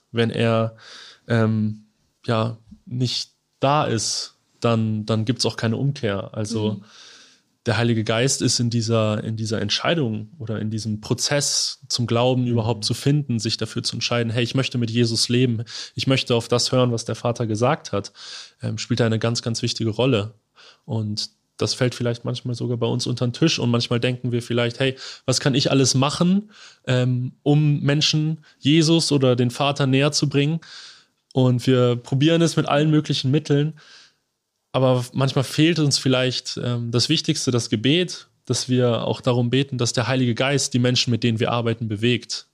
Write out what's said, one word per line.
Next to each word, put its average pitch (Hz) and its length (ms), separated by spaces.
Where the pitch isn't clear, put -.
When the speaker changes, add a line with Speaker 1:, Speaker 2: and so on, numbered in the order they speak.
Speaker 1:
wenn 113 180
er, 113 460
ähm, 110 580
ja, 113 320
nicht 127 460
da 143 260
ist, - 500
dann, 110 440
dann 110 200
gibt's 117 200
auch 113 120
keine 113 200
Umkehr. 110 560
Also, 107 400
Speaker 2:
Mhm. 98 100
Speaker 1:
der 107 120
Heilige 117 260
Geist 113 400
ist - 160
in 123 100
dieser, 110 540
in 113 140
dieser 107 220
Entscheidung 107 760
oder 110 220
in 107 100
diesem 107 320
Prozess - 840
zum - 180
Glauben 123 380
Speaker 3:
Mhm. 123 60
Speaker 1:
überhaupt 110 360
zu - 80
finden, 143 460
sich 113 180
dafür 113 240
zu - 140
entscheiden, 120 360
hey, 120 120
ich 117 100
möchte 131 240
mit 117 140
Jesus 113 380
leben, 120 340
ich 123 100
möchte 127 300
auf 117 120
das 120 240
hören, 127 200
was 113 140
der 113 100
Vater 117 320
gesagt 120 440
hat, 101 220
ähm, 110 160
spielt 123 240
eine 113 160
ganz, 117 240
ganz 117 220
wichtige 113 260
Rolle. 113 460
Und 107 460
das 107 160
fällt 123 220
vielleicht 120 300
manchmal 123 280
sogar 123 240
bei 117 80
uns 120 220
unter 123 180
den 120 80
Tisch 160 260
und 123 120
manchmal 120 280
denken 123 320
wir 117 120
vielleicht, 120 360
hey, 135 160
was 127 140
kann 131 160
ich 143 160
alles 135 240
machen, 175 560
ähm, 127 460
um 147 360
Menschen 151 600
Jesus 160 520
oder 131 240
den 123 160
Vater 143 360
näher 135 240
zu - 180
bringen? 143 300
Und 127 320
wir 123 300
probieren 147 480
es 165 140
mit 147 100
allen 151 240
möglichen 147 400
Mitteln, 151 420
aber 127 400
manchmal 131 320
fehlt 160 340
uns 147 180
vielleicht, 127 640
ähm, 120 300
das 123 160
Wichtigste, 156 440
das 120 180
Gebet, 147 580
dass - 220
wir 120 400
auch 117 140
darum 123 280
beten, 131 280
dass 120 160
der 117 160
Heilige 127 260
Geist 131 380
die 127 60
Menschen, 123 320
mit 113 120
denen 117 160
wir 113 140
arbeiten, 113 340
bewegt, 110 680